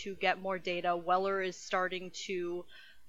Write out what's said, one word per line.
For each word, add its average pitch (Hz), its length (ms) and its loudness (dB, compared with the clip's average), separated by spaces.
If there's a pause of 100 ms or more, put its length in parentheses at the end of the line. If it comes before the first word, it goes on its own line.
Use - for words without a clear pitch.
to 196 140 -6
get 185 240 2
more 190 180 0
data. 175 380 2
Weller 190 460 4
is 185 140 -2
starting 185 540 -2 (160)
to 175 380 -2 (440)